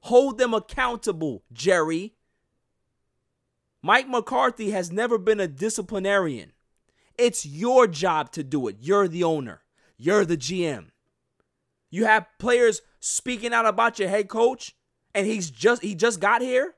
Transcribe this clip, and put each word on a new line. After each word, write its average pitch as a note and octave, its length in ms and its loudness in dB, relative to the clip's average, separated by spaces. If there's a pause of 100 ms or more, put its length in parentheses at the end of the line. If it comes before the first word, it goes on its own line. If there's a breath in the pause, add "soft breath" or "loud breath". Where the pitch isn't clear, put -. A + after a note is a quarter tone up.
Hold B3 360 4
them B3 160 0
accountable, G#3+ 880 -4 (100)
Jerry. E3 600 0 (1700)
Mike A#3+ 240 4
McCarthy B3 640 -2
has F3+ 220 -4
never A3+ 260 0
been G3+ 220 0
a F#3 80 -2
disciplinarian. F#3 1040 -2 (680)
It's A#3+ 260 2
your A3+ 420 4
job D#3 460 -2
to D#3 120 -10
do C3 240 -2
it. G2 120 -8
You're F#3+ 280 2
the E3+ 160 -2
owner. C#3+ 380 -4 (340)
You're F#3+ 280 2
the E3 120 -2
G E3 300 -4
M. G#2 260 -8 (1000)
You F#3+ 140 -2
have G#3+ 220 2 (120)
players A#3+ 440 2 (180)
speaking A#3 540 -6
out A3+ 100 2
about A3+ 340 0
your F#3+ 100 -2
head G3+ 200 -2
coach, A#3+ 460 -2 (400)
and G3 120 0
he's G3+ 240 -4
just, F3+ 320 0
he G3+ 120 -6
just F#3+ 260 0
got A3+ 220 2
here. B3+ 360 -2